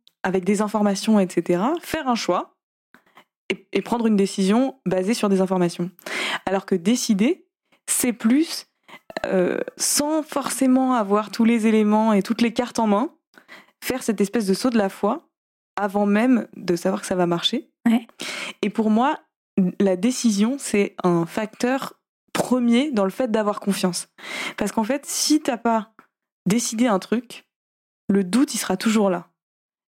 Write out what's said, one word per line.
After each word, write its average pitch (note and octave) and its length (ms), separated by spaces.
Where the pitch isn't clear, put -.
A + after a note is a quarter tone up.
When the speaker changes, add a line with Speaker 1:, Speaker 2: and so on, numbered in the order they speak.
Speaker 1:
avec F#3 220
des G3+ 180
informations, G#3 580
et F#3 80
cetera, F3+ 540
faire D#4 260
un B3 60
choix G3+ 420
et, - 220
et G3 100
prendre A#3 240
une A3 100
décision G3 720
basée F#3 280
sur G#3+ 140
des F#3+ 120
informations. F3+ 500
Alors F#3+ 200
que - 80
décider, G#3+ 720
c'est - 260
plus, C4 540
euh, F#3 340
sans D4+ 460
forcément C4 720
avoir G#3 360
tous - 140
les A3+ 220
éléments G#3+ 460
et G3+ 100
toutes - 200
les A#3 100
cartes A#3+ 260
en A3+ 80
main, G#3+ 240
faire B3+ 180
cette G#3 180
espèce G3+ 260
de F#3+ 80
saut B3+ 160
de A#3 80
la G3 100
foi A3+ 400
avant G3+ 280
même G#3+ 500
de F3+ 180
savoir F#3+ 280
que - 40
ça G3 80
va F3+ 120
marcher. E3+ 420
Speaker 2:
Ouais. A#3 180
Speaker 1:
Et G#3 80
pour A3 200
moi, B3 300
la F#3+ 180
décision, A3+ 640
c'est - 460
un E3+ 220
facteur A#3+ 680
premier B3 600
dans G#3 120
le F#3+ 60
fait B3+ 200
d'avoir G#3 300
confiance. F#3+ 480
Parce G3+ 160
qu'en A3+ 120
fait, C4+ 220
si - 360
t'as B3 160
pas A3+ 340
décidé A#3 400
un G#3 120
truc, - 460
le G3 160
doute, A#3 300
il G#3+ 40
sera - 180
toujours G#3+ 340
là. E3 180